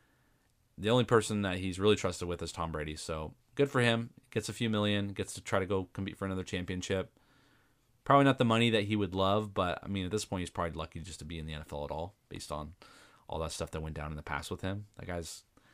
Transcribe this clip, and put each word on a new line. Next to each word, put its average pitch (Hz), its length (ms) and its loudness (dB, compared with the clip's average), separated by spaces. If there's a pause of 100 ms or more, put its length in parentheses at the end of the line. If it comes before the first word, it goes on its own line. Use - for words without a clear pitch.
(800)
The 101 120 0
only 123 140 6
person 107 380 4
that 92 160 0
he's 92 220 -4
really 104 160 6
trusted 90 320 -2
with 87 120 -4
is 82 120 -6
Tom 82 180 -4
Brady. 78 240 -6
So 78 400 -6 (220)
good 139 140 2
for 131 100 2
him. 117 300 2 (200)
Gets - 180 -4
a 110 40 -6
few 117 180 0
million, 104 380 2
gets 98 260 -6
to 104 60 -12
try - 180 0
to 95 80 2
go 95 260 0
compete - 260 -6
for 98 80 -4
another 92 180 -4
championship. 92 680 -2 (960)
Probably 139 220 8
not 135 120 6
the 127 60 4
money 117 260 6
that 110 140 4
he 107 100 0
would 98 200 0
love, 98 400 2
but, 90 280 0
I - 60 -10
mean, 98 160 -2
at 90 80 -4
this 107 140 -2
point, 95 140 -4
he's 87 100 -4
probably 85 280 -4
lucky 80 220 -8
just - 200 -12
to 78 40 -12
be 82 140 -8
in 78 80 -6
the 78 80 -6
N 76 80 -8
F 76 100 -14
L 73 120 -6
at 71 60 -8
all, 80 240 -6 (140)
based - 240 -10
on 76 220 -8 (540)
all 80 120 -6
that 78 100 -4
stuff 80 220 -6
that 80 80 -6
went 78 160 -6
down 76 160 -6
in 76 40 -8
the 76 60 -10
past - 280 -6
with 90 100 -8
him. 101 260 -6 (100)
That - 100 -14
guy's 87 360 -8 (320)